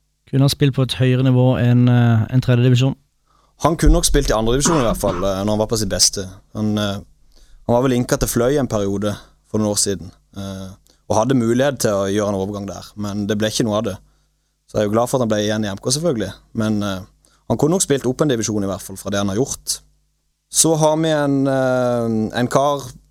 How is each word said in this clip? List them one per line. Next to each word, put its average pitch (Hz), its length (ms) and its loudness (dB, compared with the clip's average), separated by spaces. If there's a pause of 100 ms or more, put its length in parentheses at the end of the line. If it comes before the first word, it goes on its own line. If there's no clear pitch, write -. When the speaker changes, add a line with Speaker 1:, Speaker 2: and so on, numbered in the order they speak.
(300)
Speaker 1:
Kunne 135 160 2
han 135 60 2
spilt 139 240 0
på 135 100 2
et 117 140 -6
høyere 127 260 2
nivå 127 320 4
enn, 123 300 4
eh, 117 420 4
enn 127 140 0
tredje 120 240 2
divisjon? 127 260 2 (680)
Speaker 2:
Han 160 120 2
kunne 151 200 6
nok 175 100 0
spilt - 240 2
i 113 60 2
andre 110 180 2
divisjon 156 240 2
i 123 80 2
hvert 95 140 0
fall, 98 240 -2
eh, 98 180 -2
når 104 140 0
han - 80 0
var 110 80 -4
på 113 80 -2
sitt 104 100 -4
beste. 101 380 -2 (260)
Han, 107 240 -2
eh, 101 220 -2 (640)
han 117 80 2
var 120 80 4
vel 127 140 2
linket 123 240 0
til 120 80 0
Fløy 123 320 2
en 123 80 -2
periode 101 480 -2 (320)
for 110 100 -4
noen 104 140 0
år 101 80 -2
siden, 92 320 -4 (240)
eh, 95 320 -12 (400)
og 101 80 0
hadde 120 180 2
mulighet 123 460 2
til 113 100 0
å 98 220 0
gjøre 101 160 0
en 104 100 -2
overgang 101 300 -6
der, 90 160 -12 (120)
men 101 300 -6
det 104 120 0
ble 107 100 0
ikke 117 160 -2
noe 107 140 0
av 113 60 -2
det. 95 120 -6 (720)
Så - 100 -4
jeg 107 60 2
er 104 40 0
jo 104 60 -4
glad 120 160 2
for 139 80 0
at 127 40 2
han 113 60 0
ble 104 160 0
igjen 107 200 0
i 104 40 -4
M 101 100 -8
K, - 120 -4
selvfølgelig, 131 420 -2 (220)
men, 107 280 0
eh, 98 180 -4 (480)
han 120 100 -2
kunne 156 180 2
nok - 80 0
spilt 135 220 -2
opp 127 160 -2
en 156 60 2
divisjon 110 360 -2
i - 20 -4
hvert 95 160 -6
fall, 95 140 -16
fra - 140 -10
det 101 100 -2
han 101 80 -2
har 95 80 -4
gjort. - 440 -6 (720)
Så 160 260 0
har 156 180 2
vi 160 140 0
en, 139 360 0
eh, 123 920 0
en 123 80 0
kar 143 320 0 (300)